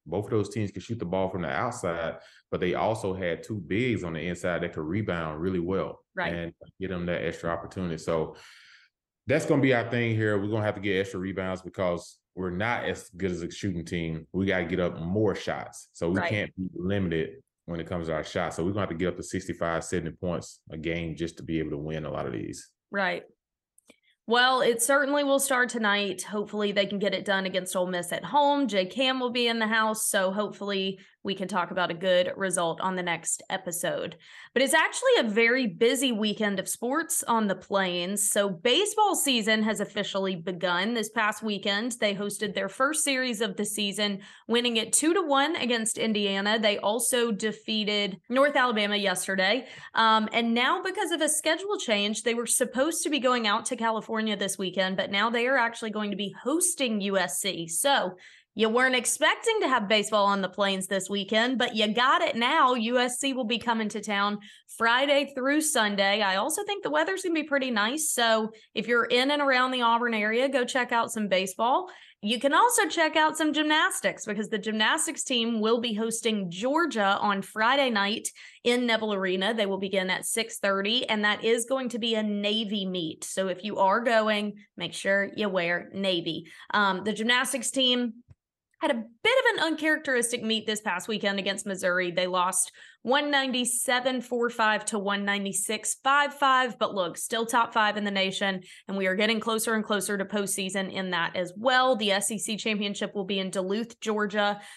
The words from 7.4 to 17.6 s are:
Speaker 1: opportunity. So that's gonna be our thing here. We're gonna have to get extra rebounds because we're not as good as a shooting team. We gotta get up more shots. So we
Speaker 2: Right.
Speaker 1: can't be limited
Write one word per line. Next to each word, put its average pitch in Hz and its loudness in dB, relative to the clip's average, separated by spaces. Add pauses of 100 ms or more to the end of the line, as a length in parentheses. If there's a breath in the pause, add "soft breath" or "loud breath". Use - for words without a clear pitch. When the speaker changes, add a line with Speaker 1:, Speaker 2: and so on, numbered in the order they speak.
Speaker 1:
opportunity. 85 -4
So 80 -2 (920 loud breath)
that's 156 2
gonna 143 4
be 135 6
our 113 2
thing 117 0
here. 107 2
We're 101 -2
gonna 110 0
have 104 0
to 101 -10
get 98 0
extra 98 -4
rebounds 92 -4
because 87 -4 (160)
we're 92 -4
not 98 -2
as 90 -6
good 92 -2
as 85 -4
a 85 -6
shooting 87 -6
team. 82 -6
We 95 0
gotta 92 0
get 90 -2
up 87 -2
more 95 0
shots. - -8
So 85 -2
we 98 2
Speaker 2:
Right. 170 -2
Speaker 1:
can't 98 -2
be 92 -6
limited 87 -2 (240)